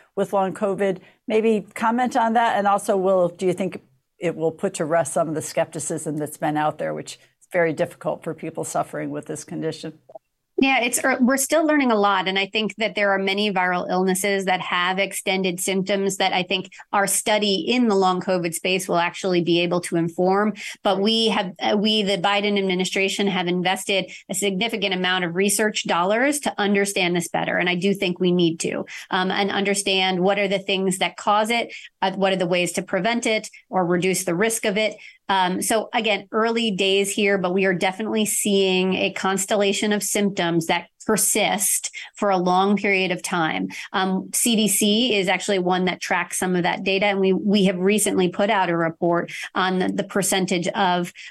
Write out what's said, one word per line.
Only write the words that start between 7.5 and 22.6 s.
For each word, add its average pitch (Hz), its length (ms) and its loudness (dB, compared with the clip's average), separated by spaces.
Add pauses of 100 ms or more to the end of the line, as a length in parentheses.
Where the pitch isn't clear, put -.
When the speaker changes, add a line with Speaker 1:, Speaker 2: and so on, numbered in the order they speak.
Speaker 1:
very 170 220 2
difficult - 500 -4
for 160 120 -6
people 160 300 -8
suffering 151 460 -6
with 147 160 -10
this 156 180 -10
condition? 160 500 -8 (640)
Speaker 2:
Yeah, 269 220 2
it's 240 240 -2
ear-, 262 160 0
we're 262 160 4
still 311 300 2
learning 277 260 2
a 220 40 2
lot. 202 320 2
And 190 100 0
I 196 80 0
think 208 300 -4
that 202 180 -2
there 202 160 2
are 196 80 2
many 196 340 0
viral 180 380 0
illnesses 190 560 0
that 185 160 0
have 185 360 -2
extended 190 600 -2
symptoms 196 560 0
that 190 160 0
I 185 120 0
think 190 280 -6 (220)
our 196 120 2
study 208 500 0
in 240 320 0
the 202 60 4
long 185 280 2
covid 180 320 0
space 185 340 -2
will 180 80 0
actually 170 460 0
be 170 180 2
able 175 220 0
to 175 140 -4
inform. 185 580 2 (280)
But 196 160 2
we 220 300 2
have, 202 320 -2
uh, 220 160 0
we, 214 260 2
the 196 140 0
Biden 202 420 0
administration, 190 680 0